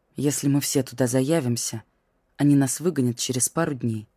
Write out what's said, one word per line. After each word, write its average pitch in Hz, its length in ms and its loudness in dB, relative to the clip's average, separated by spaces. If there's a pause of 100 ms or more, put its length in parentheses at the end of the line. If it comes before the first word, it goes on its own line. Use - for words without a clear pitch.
(160)
Если 143 320 0
мы 139 100 4
все 139 240 0
туда 123 240 -2
заявимся, 127 760 -2 (520)
они 143 220 6
нас 139 240 0
выгонят 143 360 0
через 123 300 -2
пару 160 260 -2
дней". 113 440 -6